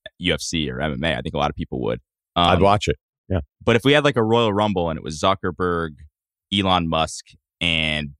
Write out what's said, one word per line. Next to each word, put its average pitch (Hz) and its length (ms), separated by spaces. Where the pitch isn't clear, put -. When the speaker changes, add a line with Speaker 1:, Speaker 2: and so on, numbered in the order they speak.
Speaker 1:
U 85 160
F 76 80
C 78 300
or 64 100
M 76 120
M 64 100
A. 82 140
I 60 40
think - 140
a - 20
lot 71 140
of - 40
people 65 280
would. 55 160
Um, 87 120
Speaker 2:
I'd 90 140
watch 101 260
it. - 100
Yeah. 92 120
Speaker 1:
But 117 120
if 113 100
we 139 80
had, 147 100
like, 143 140
a 113 60
Royal 113 300
Rumble 98 360
and 80 80
it - 60
was 78 180
Zuckerberg, 90 680
Elon 92 360
Musk, 80 360
and 78 480